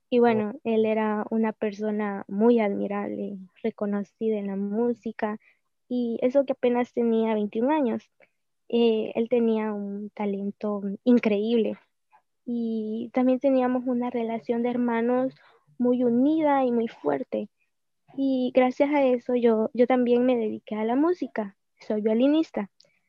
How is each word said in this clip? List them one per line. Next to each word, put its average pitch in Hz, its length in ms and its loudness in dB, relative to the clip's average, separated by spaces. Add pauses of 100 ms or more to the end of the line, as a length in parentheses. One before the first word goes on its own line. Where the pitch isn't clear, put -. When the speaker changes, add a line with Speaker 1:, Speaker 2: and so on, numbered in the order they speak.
(120)
Speaker 1:
Y 247 80 4
bueno, 220 360 2
Speaker 2:
Oh. 311 80 -16
Speaker 1:
él 220 240 2
era 214 420 0
una 220 240 0
persona 208 720 -6
muy 226 320 4
admirable, 202 760 -4 (240)
reconocida 208 760 -4
en 202 80 -8
la 196 80 -6
música, 214 840 -4 (500)
y 240 360 -4
eso 262 220 2
que 262 80 -6
apenas 247 400 -2
tenía 226 420 0
veintiún 220 360 -2
años. 240 380 -2 (600)
Eh, 226 460 2
él 233 140 -2
tenía 220 440 0
un 202 380 -8
talento 202 720 -4 (220)
increíble 214 720 2 (680)
y 226 680 -6
también 254 260 2
teníamos 254 480 2
una 247 240 -2
relación 233 500 -4
de 240 80 0
hermanos 240 640 0 (460)
muy 247 240 2
unida 277 640 2
y 240 60 0
muy 233 160 0
fuerte. 262 640 -4 (680)
Y 262 380 0
gracias 254 380 2
a 285 120 2
eso 247 320 0
yo, 226 380 2
yo 240 140 4
también 247 380 2
me 254 120 2
dediqué 220 380 -6
a 220 100 -4
la 233 100 0
música, 277 600 -2 (320)
soy 214 140 -2
violinista, 233 680 0 (400)